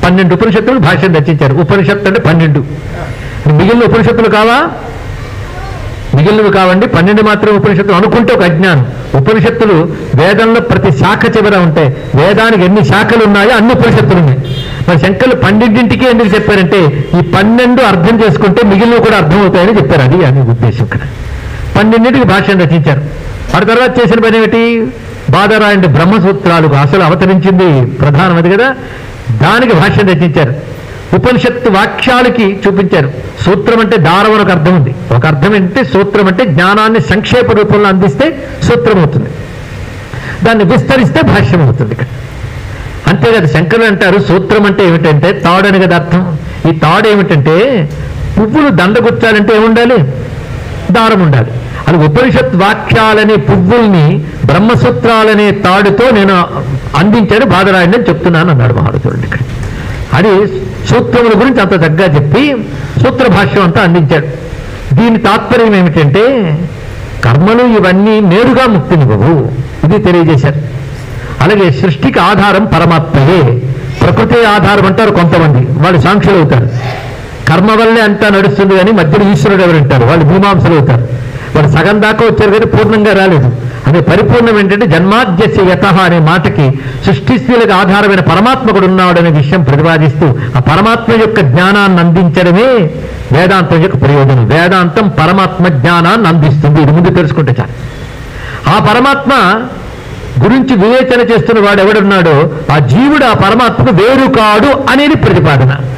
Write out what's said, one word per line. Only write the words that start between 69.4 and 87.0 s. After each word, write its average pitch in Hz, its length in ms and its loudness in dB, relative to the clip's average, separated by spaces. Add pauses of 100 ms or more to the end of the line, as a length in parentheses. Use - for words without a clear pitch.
ఇది 202 140 2
తెలియజేశారు. 160 800 0 (640)
అలాగే 190 280 2
సృష్టికి 185 480 -2
ఆధారం 196 460 0
పరమాత్మయే, 156 1000 0 (400)
ప్రకృతే 233 420 0
ఆధారం 202 420 0
అంటారు 208 240 0
కొంతమంది, 165 560 2 (140)
వాళ్ళు 175 200 2
సాంఖ్యులు 196 360 2
అవుతారు. 127 320 0 (800)
కర్మ 175 220 2
వల్లే 226 320 2
అంతా 208 260 0
నడుస్తుంది 196 480 2
కానీ 190 160 2
మధ్యలో 196 400 2
ఈశ్వరుడు 202 300 2
ఎవరు 175 140 2
అంటారు, 131 280 2
వాళ్ళు 156 200 2
మీమాంసలు 185 500 2
అవుతారు. - 340 0 (460)
వాళ్ళు 147 160 2
సగం 196 320 2
దాకా 220 240 0
వచ్చారు 208 240 2
కానీ 220 160 0
పూర్ణంగా 214 460 0
రాలేదు. 175 400 2 (340)
అదే 160 140 2
పరిపూర్ణం 220 580 2
ఏంటంటే, 202 280 0
జన్మాద్యస్య 190 840 0
యతః 190 300 0
అనే 175 180 2
మాటకి 156 600 0 (260)